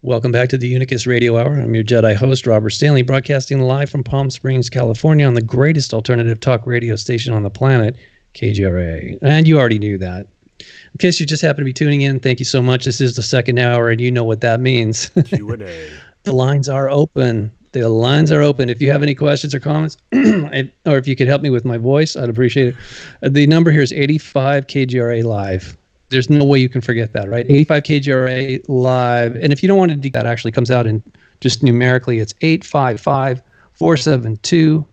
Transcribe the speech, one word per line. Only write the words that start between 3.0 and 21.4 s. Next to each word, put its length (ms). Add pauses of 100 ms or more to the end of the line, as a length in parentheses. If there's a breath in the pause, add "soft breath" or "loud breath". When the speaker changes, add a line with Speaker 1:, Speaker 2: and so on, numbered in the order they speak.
Speaker 1:
broadcasting 580
live 260
from 160
Palm 280
Springs, 360
California, 600
on 80
the 80
greatest 500
alternative 460
talk 260
radio 300
station 380
on 100
the 80
planet, 440 (380 soft breath)
K 180
G 140
R 140
A. 420
And 260
you 120
already 180
knew 220
that. 260 (340)
In 380
case 220
you 80
just 160
happen 180
to 40
be 60
tuning 300
in, 180
thank 200
you 60
so 180
much. 200
This 160
is 160
the 60
second 380
hour, 320
and 100
you 100
know 120
what 180
that 180
means. 500
<laughs> 160
Speaker 2:
Q 260
and 100
A. 280 (340 loud breath)
Speaker 1:
The 100
lines 340
are 220
open. 600 (220)
The 140
lines 440
are 100
open. 300
If 100
you 100
have 120
any 100
questions 400
or 60
comments, 460
<clears throat> 60
and, 600 (160)
or 100
if 100
you 80
could 120
help 160